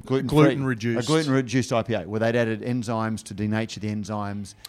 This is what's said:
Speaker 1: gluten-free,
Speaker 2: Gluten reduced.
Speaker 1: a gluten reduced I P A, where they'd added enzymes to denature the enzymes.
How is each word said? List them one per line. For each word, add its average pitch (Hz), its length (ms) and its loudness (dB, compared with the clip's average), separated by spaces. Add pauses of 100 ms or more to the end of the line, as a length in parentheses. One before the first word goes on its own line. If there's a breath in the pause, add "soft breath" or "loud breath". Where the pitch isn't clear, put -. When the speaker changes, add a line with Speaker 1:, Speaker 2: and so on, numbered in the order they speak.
Speaker 1:
gluten-free, 135 320 0
Speaker 2:
Gluten 135 260 6
reduced. 117 400 0
Speaker 1:
a - 20 -8
gluten 156 260 2
reduced 127 400 2
I 113 100 2
P 113 120 -2
A, 98 80 -2
where 104 180 -4
they'd 117 160 2
added 113 260 0
enzymes 113 640 -2
to - 100 -12
denature 107 460 -2
the 107 120 -4
enzymes. 101 600 -6 (140 loud breath)